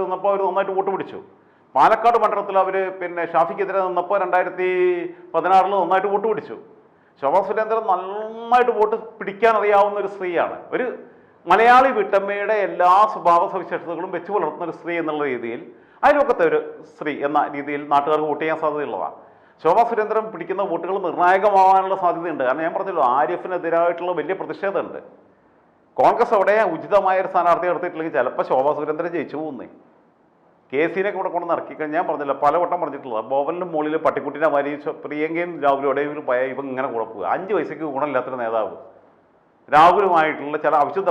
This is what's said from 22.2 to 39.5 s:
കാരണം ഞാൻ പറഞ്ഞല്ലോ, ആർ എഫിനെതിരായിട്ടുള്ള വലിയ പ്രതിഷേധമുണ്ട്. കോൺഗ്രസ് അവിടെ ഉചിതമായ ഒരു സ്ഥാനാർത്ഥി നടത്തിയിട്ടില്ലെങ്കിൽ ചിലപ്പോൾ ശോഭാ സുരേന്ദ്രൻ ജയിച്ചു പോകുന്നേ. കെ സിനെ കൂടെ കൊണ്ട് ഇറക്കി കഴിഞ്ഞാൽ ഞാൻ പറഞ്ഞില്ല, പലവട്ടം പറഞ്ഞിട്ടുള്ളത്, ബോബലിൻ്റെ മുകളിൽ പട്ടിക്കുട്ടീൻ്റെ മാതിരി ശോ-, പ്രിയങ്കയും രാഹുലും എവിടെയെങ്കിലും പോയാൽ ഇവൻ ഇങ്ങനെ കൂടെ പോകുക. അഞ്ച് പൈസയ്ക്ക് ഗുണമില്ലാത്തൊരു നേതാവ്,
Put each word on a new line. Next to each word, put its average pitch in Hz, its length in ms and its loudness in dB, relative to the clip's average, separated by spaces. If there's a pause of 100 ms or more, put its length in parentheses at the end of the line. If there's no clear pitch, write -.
കാരണം 143 200 0
ഞാൻ 175 100 -4
പറഞ്ഞല്ലോ, 185 260 -2 (140)
ആർ 151 180 2
എഫിനെതിരായിട്ടുള്ള 170 840 0
വലിയ 156 200 -2
പ്രതിഷേധമുണ്ട്. 156 600 -6 (1000)
കോൺഗ്രസ് 220 360 4
അവിടെ 196 180 4 (200)
ഉചിതമായ 185 480 2
ഒരു 180 100 -4
സ്ഥാനാർത്ഥി 175 380 4
നടത്തിയിട്ടില്ലെങ്കിൽ 160 460 -4
ചിലപ്പോൾ 127 340 0
ശോഭാ 139 280 2
സുരേന്ദ്രൻ 156 380 -4
ജയിച്ചു 143 240 -6
പോകുന്നേ. 135 260 -10 (1080)
കെ 135 100 2 (120)
സിനെ 190 220 -2
കൂടെ 185 180 -4
കൊണ്ട് 170 220 -2
ഇറക്കി 165 220 -8
കഴിഞ്ഞാൽ 151 200 -4
ഞാൻ 175 100 -2
പറഞ്ഞില്ല, 143 260 -2 (100)
പലവട്ടം 170 380 2
പറഞ്ഞിട്ടുള്ളത്, 135 500 -6
ബോബലിൻ്റെ 165 400 -2
മുകളിൽ 151 240 -2 (100)
പട്ടിക്കുട്ടീൻ്റെ 143 480 0
മാതിരി 143 320 -2
ശോ-, 156 180 -8
പ്രിയങ്കയും 160 480 -4 (120)
രാഹുലും 139 240 2
എവിടെയെങ്കിലും 147 420 -2
പോയാൽ 127 240 0
ഇവൻ 139 180 -8
ഇങ്ങനെ 131 220 -4
കൂടെ 113 160 -4
പോകുക. 95 240 -8
അഞ്ച് 185 220 -6
പൈസയ്ക്ക് 151 300 -4 (100)
ഗുണമില്ലാത്തൊരു 131 480 0
നേതാവ്, 110 300 -2 (1000)